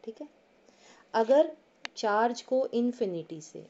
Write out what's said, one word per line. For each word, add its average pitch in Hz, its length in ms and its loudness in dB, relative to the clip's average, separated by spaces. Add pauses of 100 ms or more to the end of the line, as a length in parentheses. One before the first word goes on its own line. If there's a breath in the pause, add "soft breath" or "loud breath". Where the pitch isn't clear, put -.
ठीक 226 160 -14
है। 294 80 -16 (880 loud breath)
अगर 269 360 4 (460)
charge 226 460 0
को 262 320 0
infinity 196 640 -2
से 156 300 -16